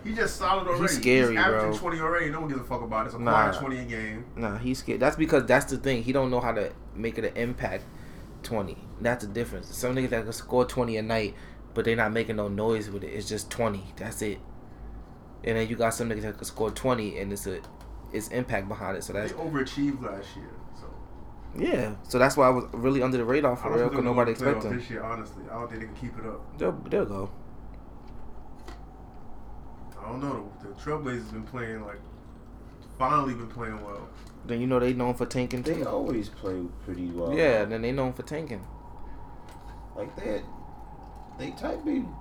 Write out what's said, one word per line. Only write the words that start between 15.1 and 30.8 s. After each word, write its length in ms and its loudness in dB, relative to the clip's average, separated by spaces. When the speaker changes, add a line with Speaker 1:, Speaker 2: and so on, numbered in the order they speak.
Speaker 2:
And 100 4
then 140 2
you 80 -2
got 160 4
some 160 0
niggas 140 0
that 120 -4
can 80 -10
score 280 0
twenty 480 0
and 120 -2
it's 160 -4
a, 140 -4
it's 160 -4
impact 400 0
behind 300 -4
it. 80 -6
So 80 -6
Speaker 1:
They 80 0
Speaker 2:
that's 100 -2
Speaker 1:
overachieved 720 0
last 320 -8
year. 140 -12
So 60 -12
Speaker 2:
Yeah. 380 2
So 100 4
that's 160 8
why 120 10
I 20 12
was 240 4
really 280 4
under 160 4
the 60 2
radar 320 6
for 120 -4
Speaker 1:
I 20 0
don't 80 2
Speaker 2:
real, 80 6
Speaker 1:
think 80 2
Speaker 2:
'cause 100 2
Speaker 1:
they'll 100 4
Speaker 2:
nobody 200 6
Speaker 1:
go 60 -2
to 40 -2
the 80 2
playoffs 60 4
Speaker 2:
expect 120 -2
them. 100 0
Speaker 1:
this 100 -8
year, 140 -6
honestly. 460 -6
I 40 -8
don't 160 -6
think 100 -8
they 80 -8
can 80 -10
keep 240 -6
it 60 -6
up. 320 -8
Speaker 2:
They'll, 140 2
they'll 160 2
go. 240 -4
Speaker 1:
I 80 -8
don't 120 -4
know. 300 -4
The, 80 -12
the 60 -10
Trailblazers 560 -4